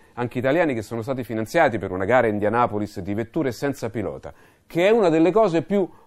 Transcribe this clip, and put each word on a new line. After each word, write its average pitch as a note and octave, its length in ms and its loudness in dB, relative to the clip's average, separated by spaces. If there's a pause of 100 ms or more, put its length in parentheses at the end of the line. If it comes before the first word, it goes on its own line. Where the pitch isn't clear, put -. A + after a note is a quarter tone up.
(140)
anche A#2+ 240 -6
italiani C#3+ 340 0
che A2 100 -4
sono A#2 200 -8
stati B2 220 -6
finanziati A2+ 540 0
per F#2+ 120 -6
una F#2 140 -4
gara A#2 240 4
a - 20 0
Indianapolis G#2 680 0
di F#2+ 120 -6
vetture A#2+ 380 -4
senza B2+ 400 -6
pilota, D#2+ 420 -8 (360)
che E3+ 180 2
è G#3 40 6
una A3 180 4
delle E3 240 4
cose E3+ 300 2
più G3 260 0 (180)